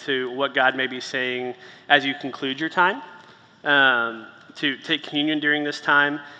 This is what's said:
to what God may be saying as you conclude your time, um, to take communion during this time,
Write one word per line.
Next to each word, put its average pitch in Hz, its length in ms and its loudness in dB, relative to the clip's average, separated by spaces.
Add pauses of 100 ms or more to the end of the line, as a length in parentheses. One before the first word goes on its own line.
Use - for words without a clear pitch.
to 127 260 -2
what 131 220 -2
God 131 220 4
may 131 120 0
be 127 120 -10
saying 127 560 -6 (320)
as 143 160 6
you 139 120 -2
conclude 135 440 -8
your 160 100 -4
time, 190 320 2 (640)
um, 120 640 2 (300)
to 139 220 -2
take 151 260 -4
communion 151 360 -2
during 147 240 0
this 143 160 -6
time, 143 400 2 (200)